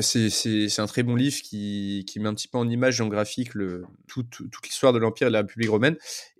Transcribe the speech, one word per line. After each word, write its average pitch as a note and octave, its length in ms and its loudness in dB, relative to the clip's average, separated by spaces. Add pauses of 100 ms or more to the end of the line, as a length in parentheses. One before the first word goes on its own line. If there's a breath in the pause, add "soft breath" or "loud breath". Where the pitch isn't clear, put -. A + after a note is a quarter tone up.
c'est, A2 300 2
c'est, G#2+ 380 0
c'est G#2+ 140 -2
un G#2+ 40 0
très B2 160 0
bon A#2+ 120 0
livre C#3 280 2
qui, G2+ 640 -6
qui G#2+ 120 -10
met G#2+ 80 -2
un G#2+ 60 -2
petit - 140 -8
peu B2+ 100 -4
en A#2+ 100 0
image B2 280 2
géographique A2 580 -2
le, F2+ 300 -4 (220)
toute, B2 240 -8
toute - 360 -14
l'histoire - 260 4
de A#2 60 2
l'Empire A2 280 2
et A#2 40 4
de A2 40 4
la G#2+ 60 6
République G#2+ 300 -2
romaine, B2+ 260 4 (440 loud breath)